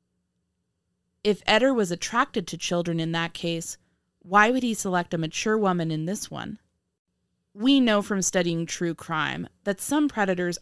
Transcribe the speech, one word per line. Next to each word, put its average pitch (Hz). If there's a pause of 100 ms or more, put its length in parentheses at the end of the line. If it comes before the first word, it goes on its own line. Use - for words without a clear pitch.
(1200)
If 208
Eder 247
was 202
attracted 214
to 165
children 170
in 165
that 165
case, 165 (420)
why 208
would 254
he 233
select 180
a 170
mature 165
woman 175
in 156
this 202
one? - (960)
We 269
know 214
from 196
studying 170
true 170
crime 151 (160)
that 196
some 294
predators 180